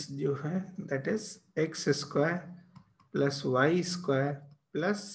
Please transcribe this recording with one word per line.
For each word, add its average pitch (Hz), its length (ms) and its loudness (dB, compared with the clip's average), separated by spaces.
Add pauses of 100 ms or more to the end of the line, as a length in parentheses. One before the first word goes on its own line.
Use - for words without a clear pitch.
(120)
जो 143 220 0 (100)
है 156 100 -2 (380)
that 139 220 -2
is 220 140 -4 (300)
X 156 300 0 (120)
square 160 360 2 (800)
plus 139 320 2
Y 143 360 6
square 139 500 0 (400)
plus 190 320 0 (100)